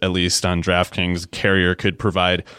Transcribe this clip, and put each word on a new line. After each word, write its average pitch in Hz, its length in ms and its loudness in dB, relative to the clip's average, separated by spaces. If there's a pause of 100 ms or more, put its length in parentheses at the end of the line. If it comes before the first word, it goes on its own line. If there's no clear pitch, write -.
at 92 100 0
least 90 340 0
on 87 180 0
DraftKings, 90 680 0
Carrier 92 440 2
could - 240 -2
provide 90 460 0 (140)